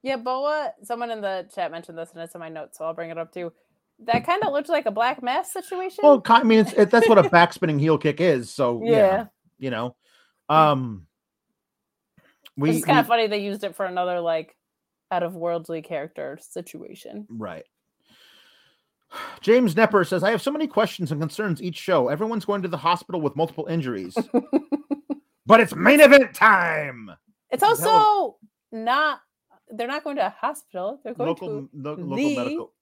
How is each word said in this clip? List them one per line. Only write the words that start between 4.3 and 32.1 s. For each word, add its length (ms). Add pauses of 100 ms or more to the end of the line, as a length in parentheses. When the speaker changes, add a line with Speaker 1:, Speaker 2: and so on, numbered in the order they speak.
Speaker 1:
looked 180
like 180
a 60
Black 300
Mass 300
situation. 500
Speaker 2:
Well, 180
ki-, 140
I 100
mean, 160
it's, 140
it, 160
that's 180
what 100
a 40
Speaker 1:
<laughs> 80
Speaker 2:
back 240
spinning 240
heel 200
kick 220
is. 320
So, 320
yeah, 80
Speaker 1:
Yeah. 340 (320)
Speaker 2:
you 120
know, 260 (520)
Speaker 1:
Yeah. 220
Speaker 2:
um, 360 (1500)
we, 140
Speaker 1:
It's 160
kinda 160
Speaker 2:
we 60
Speaker 1:
funny 180
they 160
used 220
it 100
for 100
another, 360
like, 360 (540)
out 140
of 100
worldly 480
character 580
situation. 880
Speaker 2:
Right. 360 (1500)
<sighs> 300
James 340
Nepper 320
says, 160
"I 80
have 120
so 100
many 140
questions 460
and 80
concerns 420
each 140
show. 320
Everyone's 360
going 180
to 60
the 80
hospital 440
with 160
multiple 300
injuries, 500 (640)
Speaker 1:
<laughs> 680
Speaker 2:
but 140
it's 140
main 260
event 340
time." 760 (400)
Speaker 1:
It's 120
Speaker 2:
Hell 100
of 120
Speaker 1:
also 520 (360)
not, 480 (500)
they're 160
not 160
going 140
to 100
a 40
hospital. 760
They're 100
going 140
Speaker 2:
Local, 200
Speaker 1:
to 240
Speaker 2:
lo-, 220
local 220